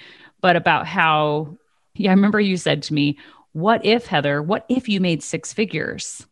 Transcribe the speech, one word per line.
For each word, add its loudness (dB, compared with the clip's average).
but 4
about 2
how, 0
yeah, 2
I 6
remember 4
you 0
said -2
to -6
me, 0
"What 0
if, 2
Heather, 0
what -2
if -4
you 0
made 0
six -8
figures?" -6